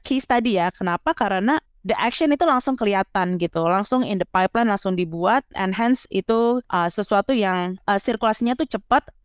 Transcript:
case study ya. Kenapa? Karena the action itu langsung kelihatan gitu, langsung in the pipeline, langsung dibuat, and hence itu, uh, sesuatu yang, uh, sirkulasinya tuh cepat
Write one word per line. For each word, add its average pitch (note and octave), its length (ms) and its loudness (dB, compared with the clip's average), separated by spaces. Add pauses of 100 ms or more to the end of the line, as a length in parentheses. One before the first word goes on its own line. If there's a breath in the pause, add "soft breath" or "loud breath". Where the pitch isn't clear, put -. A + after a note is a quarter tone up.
case C4 240 -2
study A3+ 320 2
ya. F3 80 0
Kenapa? F3+ 480 -2
Karena G#3 400 0 (320)
the - 80 -2
action B3 320 0
itu D4 160 2
langsung C4 320 2
kelihatan F#3+ 640 0
gitu, E3 240 -2
langsung G3+ 400 0
in F#3+ 160 -2
the - 80 -6
pipeline, A3 400 2
langsung G3+ 240 -2
dibuat, F3+ 480 0 (160)
and F#3+ 160 -2
hence A#3 400 0
itu, A#3 560 0
uh, F3 160 0
sesuatu G3+ 480 0
yang, F#3 560 0
uh, G3+ 80 2
sirkulasinya A#3 560 0
tuh C4+ 160 -2
cepat - 400 -2 (160)